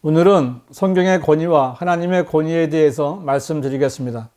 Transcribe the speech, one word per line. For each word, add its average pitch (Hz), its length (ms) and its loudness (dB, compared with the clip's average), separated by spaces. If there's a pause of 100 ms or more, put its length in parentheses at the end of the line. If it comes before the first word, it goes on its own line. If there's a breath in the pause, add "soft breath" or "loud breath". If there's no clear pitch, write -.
오늘은 156 560 2 (100)
성경의 185 520 0
권위와 156 580 2
하나님의 175 480 -2
권위에 160 420 0
대해서 151 460 0
말씀드리겠습니다. 139 1200 -4